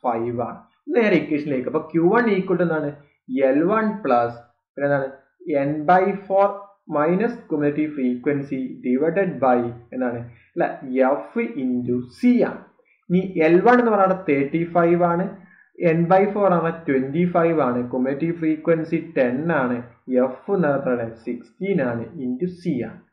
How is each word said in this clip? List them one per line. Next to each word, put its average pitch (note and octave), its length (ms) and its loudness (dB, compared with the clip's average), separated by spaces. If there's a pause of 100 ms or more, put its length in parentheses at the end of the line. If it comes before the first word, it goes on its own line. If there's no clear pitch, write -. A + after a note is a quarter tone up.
ഫൈവ് A#2 320 -2 (100)
ആണ്. - 140 -12 (360)
നേരെ G#3 260 4
ഇക്വേഷനിലേക്ക്. C#3+ 500 -4
അപ്പൊ D#3 100 -2 (120)
Q E3 100 2 (100)
one A#3 220 2
equal F3+ 240 -2
to F3 80 2
എന്താണ്? D3 240 -2 (580)
എൽ C#3+ 100 2 (120)
one A3 160 0 (180)
plus, A#2+ 320 0 (360)
പിന്നെ C#3+ 160 -2
എന്താണ്? C3+ 200 0 (560)
N D3 80 -2 (160)
by F#3 140 6 (240)
four G3 200 4 (500)
minus F#3 360 0 (160)
cumulative D3 480 0
frequency C3 640 -2 (260)
divided E3+ 420 0 (140)
by B2+ 140 4 (360)
എന്താണ്? A#2+ 280 -4 (320)
അല്ലെ? E3 160 -2 (480)
F - 180 -10 (300)
into B2 320 -2 (220)
C B3 200 4 (120)
ആണ്. - 100 -14 (480)
ഇനി F3+ 100 4 (280)
എൽ F3 80 6 (120)
വൺ B3 140 6
എന്ന് A3+ 140 2
പറഞ്ഞാൽ F#3 220 2 (140)
തേർട്ടി C#3 320 0 (100)
ഫൈവ് E3+ 380 4
ആണ്, F3+ 140 0 (520)
N E3+ 220 2 (100)
by F#3+ 220 6
four G3+ 240 2
ആണ് E3 140 0 (160)
ട്വന്റി C#3 360 0 (120)
ഫൈവ് E3 320 2
ആണ്, B2 120 0 (140)
cumulative C#3 480 -2
frequency D#3+ 580 0 (180)
ten B2+ 220 0 (220)
ആണ്, B2 160 -2 (480)
F B2+ 180 -6 (120)
എന്ന് E3 180 2
പറഞ്ഞാൽ A#2+ 380 -2 (160)
സിക്സ്റ്റീൻ F3+ 520 -6 (120)
ആണ്, A#2 140 -6 (200)
into B2+ 220 -4 (120)
C E3+ 140 -4 (160)
ആണ് - 100 -16 (140)